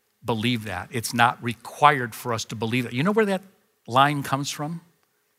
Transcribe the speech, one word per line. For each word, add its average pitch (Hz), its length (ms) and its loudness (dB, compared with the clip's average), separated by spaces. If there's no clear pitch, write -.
believe 117 400 0
that. 92 260 -8
It's 117 240 -6
not 120 260 4
required 123 720 2
for 123 180 -6
us 110 140 -4
to - 100 -10
believe 117 280 -2
that. 117 80 -10
You 127 120 -2
know 208 80 0
where 214 140 2
that 190 160 -2
line 139 380 4
comes 139 260 -2
from? 160 300 -8